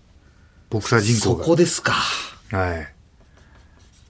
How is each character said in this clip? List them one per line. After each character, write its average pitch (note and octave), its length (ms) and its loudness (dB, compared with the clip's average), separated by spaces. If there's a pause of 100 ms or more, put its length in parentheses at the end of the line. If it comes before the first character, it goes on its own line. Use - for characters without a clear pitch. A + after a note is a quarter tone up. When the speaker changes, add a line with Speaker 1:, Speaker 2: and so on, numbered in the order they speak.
(680)
Speaker 1:
ボ A2 100 -2
ク - 80 -6
サ A#2+ 100 4
ー - 40 4
人 A2 180 2
口 F#2+ 160 2
が。 E2 80 -6
Speaker 2:
そ D#3+ 60 0
こ E3 60 4
で E3 100 4
す - 160 0
か。 - 120 0 (580)
Speaker 1:
は F#2 260 -2
い。 D#2+ 160 -12 (1160)